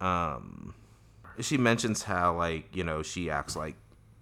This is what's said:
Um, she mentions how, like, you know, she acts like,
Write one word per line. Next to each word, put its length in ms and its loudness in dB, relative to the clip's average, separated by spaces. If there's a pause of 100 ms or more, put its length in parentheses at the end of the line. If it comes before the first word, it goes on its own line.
Um, 760 -2 (640)
she 180 0
mentions 460 4
how, 340 2
like, 400 -2
you 60 -2
know, 220 0
she 260 -4
acts 240 -2
like, 220 -6 (460)